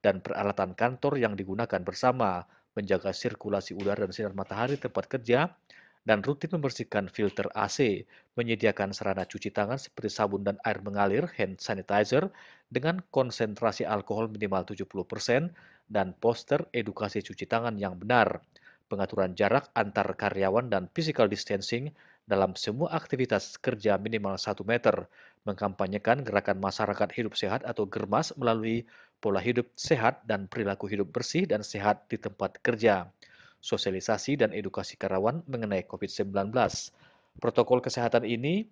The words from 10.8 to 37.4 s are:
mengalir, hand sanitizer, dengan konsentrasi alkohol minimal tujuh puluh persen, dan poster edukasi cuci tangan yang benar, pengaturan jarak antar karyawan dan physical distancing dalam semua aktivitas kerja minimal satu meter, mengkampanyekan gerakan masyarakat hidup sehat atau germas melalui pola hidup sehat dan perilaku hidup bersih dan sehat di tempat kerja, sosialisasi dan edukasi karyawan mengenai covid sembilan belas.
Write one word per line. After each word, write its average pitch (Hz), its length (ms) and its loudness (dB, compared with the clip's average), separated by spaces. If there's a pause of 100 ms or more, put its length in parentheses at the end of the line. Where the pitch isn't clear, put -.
mengalir, 101 400 2 (160)
hand 95 160 -2
sanitizer, 107 720 2 (400)
dengan 156 320 -2 (160)
konsentrasi 113 720 0
alkohol 107 400 0
minimal 98 400 -2
tujuh 101 160 -6
puluh 95 240 -6
persen, 123 400 0 (400)
dan 95 320 0
poster - 560 0
edukasi 104 480 -2
cuci - 240 -12
tangan 113 320 0
yang 92 160 -2
benar, 104 480 4 (440)
pengaturan 95 480 -2
jarak 104 400 4
antar 101 400 0
karyawan 101 560 2
dan 92 240 0
physical 156 320 2
distancing 107 640 -4 (320)
dalam 95 320 2
semua 127 400 -2
aktivitas 123 640 -2
kerja 104 400 0
minimal 104 400 -4
satu 101 240 -4
meter, 113 400 2 (400)
mengkampanyekan 101 800 0
gerakan 101 320 0
masyarakat 101 560 0
hidup 110 240 -4
sehat 110 320 -2
atau 113 160 -2
germas 107 560 0
melalui 113 480 0 (320)
pola 98 240 2
hidup 120 320 0
sehat 120 480 2
dan 101 240 -2
perilaku 98 400 -4
hidup 98 240 -2
bersih 151 320 0
dan 107 160 0
sehat 104 480 0
di 113 80 -4
tempat - 480 -6
kerja, 104 440 4 (520)
sosialisasi 107 800 -2
dan 107 160 2
edukasi 98 400 -6
karyawan 101 520 0
mengenai 107 360 -2
covid 98 240 -8
sembilan 98 400 -2
belas. 113 440 0 (480)